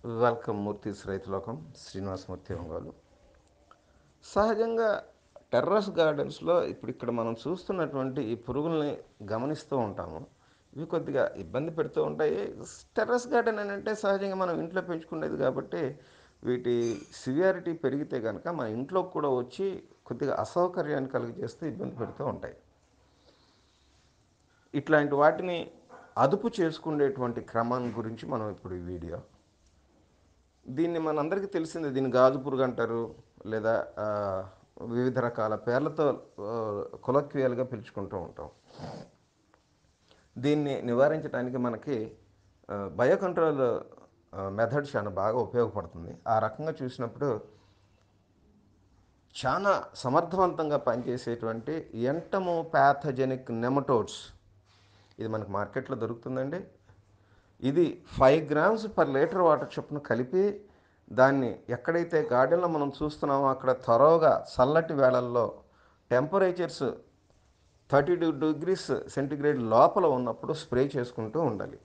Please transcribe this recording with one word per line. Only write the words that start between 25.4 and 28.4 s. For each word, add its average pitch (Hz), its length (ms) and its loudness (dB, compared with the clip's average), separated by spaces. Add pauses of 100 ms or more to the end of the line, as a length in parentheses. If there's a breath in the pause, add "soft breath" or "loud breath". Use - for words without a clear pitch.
అదుపు 190 320 4 (100)
చేసుకునేటువంటి 139 800 0
క్రమం 117 580 -2
గురించి 113 300 -8
మనం 110 220 -4